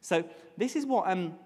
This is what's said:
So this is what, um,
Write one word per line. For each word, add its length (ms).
So 220
this 200
is 100
what, 240
um, 240